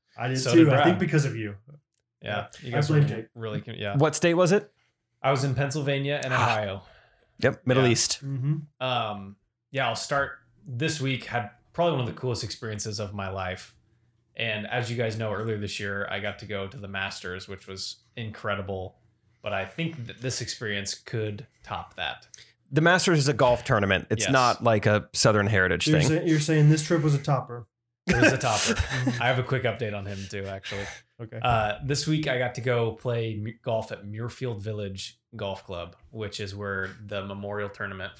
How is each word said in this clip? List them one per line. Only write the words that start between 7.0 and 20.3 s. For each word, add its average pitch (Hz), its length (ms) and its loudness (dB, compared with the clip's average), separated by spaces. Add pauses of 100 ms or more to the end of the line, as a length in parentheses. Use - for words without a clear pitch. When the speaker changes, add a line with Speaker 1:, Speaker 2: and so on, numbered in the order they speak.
Speaker 3:
Yep, 123 280 -2
Middle 127 180 4
Speaker 2:
Yeah. 123 60 6
Speaker 3:
East. - 340 0
Speaker 1:
Mm-hmm. 139 320 -2 (280)
Speaker 2:
Um, 104 520 -4 (340)
yeah, 135 180 -2
I'll 113 80 -2
start 139 360 -2 (340)
this 147 340 -2
week. 131 240 -2
Had 110 260 -4 (220)
probably 170 200 2
one 139 160 0
of 113 60 -6
the - 60 -16
coolest 120 240 -2
experiences 107 560 -6
of 101 140 -8
my 98 160 -6
life. 92 440 -6 (600)
And 107 300 -4
as 117 240 0
you 120 60 -2
guys 113 200 0
know, 110 160 -2
earlier 107 260 -2
this 101 220 -4
year, 101 300 -4
I 101 80 -2
got 101 220 -6
to 107 60 -12
go 98 200 -4
to 95 100 -12
the 104 120 -12
Masters, 95 600 -6
which 98 200 -14
was 95 300 -8 (180)
incredible. 101 800 -6 (440)
But 104 120 -8
I 98 120 -2
think 160 440 -6
that - 120 -16
this 123 200 -4